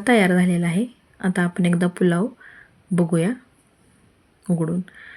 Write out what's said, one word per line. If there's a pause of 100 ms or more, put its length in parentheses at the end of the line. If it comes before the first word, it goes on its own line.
तयार
झालेला
आहे. (340)
आता
आपण
एकदा
पुलाव (640)
बघूया (1200)
उघडून. (360)